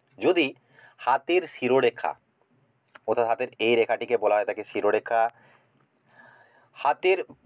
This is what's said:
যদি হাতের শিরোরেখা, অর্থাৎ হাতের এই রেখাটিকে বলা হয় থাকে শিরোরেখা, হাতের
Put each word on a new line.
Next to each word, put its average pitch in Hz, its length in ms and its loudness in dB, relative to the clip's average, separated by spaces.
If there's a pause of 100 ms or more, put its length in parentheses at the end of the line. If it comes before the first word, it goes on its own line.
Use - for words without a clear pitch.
(200)
যদি 160 260 2 (600)
হাতের 170 380 0 (100)
শিরোরেখা, 123 580 0 (1000)
অর্থাৎ 117 220 0
হাতের 123 180 -2 (160)
এই 117 160 4
রেখাটিকে 117 420 -2
বলা 104 140 2
হয় 101 120 0
থাকে 104 220 -6
শিরোরেখা, 107 500 0 (1600)
হাতের 185 420 0 (260)